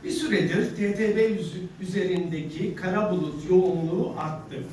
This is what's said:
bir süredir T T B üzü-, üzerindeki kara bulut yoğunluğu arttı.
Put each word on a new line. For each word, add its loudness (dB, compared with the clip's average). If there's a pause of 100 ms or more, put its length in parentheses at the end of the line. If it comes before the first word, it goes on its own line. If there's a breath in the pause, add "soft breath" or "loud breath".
bir -6
süredir 2
T 0
T 2
B 6
üzü-, -2 (140)
üzerindeki -2
kara 0
bulut -2
yoğunluğu 4
arttı. -6